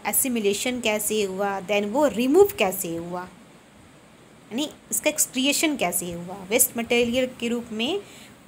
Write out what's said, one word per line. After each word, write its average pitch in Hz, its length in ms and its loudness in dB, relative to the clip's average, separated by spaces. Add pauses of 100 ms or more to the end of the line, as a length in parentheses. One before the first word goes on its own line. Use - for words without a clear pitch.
assimilation 226 720 0
कैसे 214 420 0
हुआ, 196 380 -2
then 208 260 0
वो 269 200 4
remove 262 420 6 (100)
कैसे 185 380 0
हुआ, 175 260 -8 (1300)
यानी 269 200 -4 (200)
उसका - 200 0
excretion 285 640 0
कैसे 175 360 -2
हुआ, 175 320 -10
waste 226 340 0
material 240 600 0
के 233 80 -2
रूप 233 240 -4
में 277 300 -2 (460)